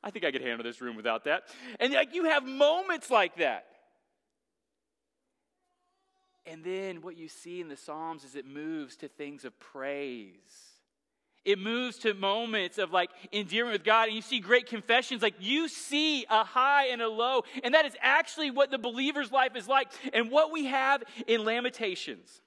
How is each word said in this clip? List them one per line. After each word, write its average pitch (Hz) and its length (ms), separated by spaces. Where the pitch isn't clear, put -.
I 202 80
think 190 140
I 143 60
could 131 100
handle 120 220
this 117 180
room 120 140
without 113 300
that. 156 180
And, 262 140
like, 294 200
you 339 120
have 294 200
moments 302 680
like 202 260
that. 131 280
And 160 180
then 185 380
what 170 160
you 160 100
see 175 340
in 165 60
the 143 80
Psalms 156 480
is 135 120
it 135 100
moves 147 520
to 151 100
things 143 380
of 120 140
praise. 135 1080
It 196 140
moves 233 400
to 220 140
moments 196 640
of, 185 140
like, 175 180
endearment 214 420
with 190 100
God, 220 240
and 214 80
you 220 60
see 247 180
great 220 280
confessions. 233 540
Like, 220 180
you 269 280
see 294 640
a 220 140
high 269 440
and 240 140
a 226 80
low, 240 340
and 247 100
that 311 120
is 254 160
actually 294 500
what 269 200
the 269 60
believer's 254 540
life 262 240
is 202 120
like. 262 220
And 233 180
what 302 200
we 311 140
have 269 380
in 226 160
Lamentations 220 1040